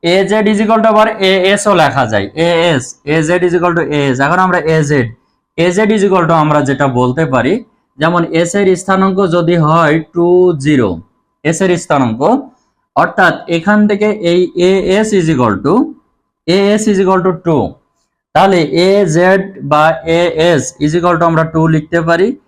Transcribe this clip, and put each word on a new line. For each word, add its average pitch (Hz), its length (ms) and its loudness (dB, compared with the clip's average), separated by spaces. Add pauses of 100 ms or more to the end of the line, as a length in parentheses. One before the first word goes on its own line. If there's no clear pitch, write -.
এজেড 190 500 0
is 202 120 0
equal 220 200 0
to 226 80 4
আবার 214 160 2 (220)
এএস 190 400 0
ও - 20 2 (100)
লেখা 135 300 0
যায়, 98 140 -2 (220)
এএস, 165 360 0 (320)
এজেড 165 300 0
is 170 100 0
equal 175 220 0
to 165 40 -2 (160)
এএস। 139 180 0 (100)
এখন 170 200 0
আমরা 180 120 0 (180)
এজেড, 143 300 0 (600)
এজেড 196 300 0
is 196 100 0
equal 185 240 2
to 170 40 2 (100)
আমরা 147 240 0
যেটা 139 180 -2 (120)
বলতে 127 260 0 (100)
পারি, 127 180 0 (460)
যেমন 170 240 0 (180)
এস 170 180 -2
এর 202 80 2 (140)
স্থানাঙ্ক 190 380 -2 (180)
যদি 170 180 0 (120)
হয় 160 300 2 (180)
টু 170 140 0 (360)
জিরো, 135 240 2 (560)
এস 165 200 -2
এর 180 60 0 (140)
স্থানাঙ্ক, 127 380 -2 (800)
অর্থাৎ 180 320 0 (220)
এখান 196 220 0 (120)
থেকে 208 180 0 (240)
এই 180 80 2 (300)
AS 190 380 0 (100)
is 165 140 0
equal 120 220 0 (100)
to, 156 100 2 (840)
AS 202 340 2
is 196 120 0
equal 185 240 2
to 185 60 0 (120)
টু, 160 140 0 (760)
তাহলে 185 240 4 (300)
এজেড 190 540 2 (280)
বা 151 140 2 (340)
এএস 165 440 0 (220)
is 151 140 0
equal 175 220 0
to 170 100 0
আমরা 160 140 0 (100)
টু 160 60 0 (140)
লিখতে 156 240 -2 (100)
পারি। 175 200 2 (200)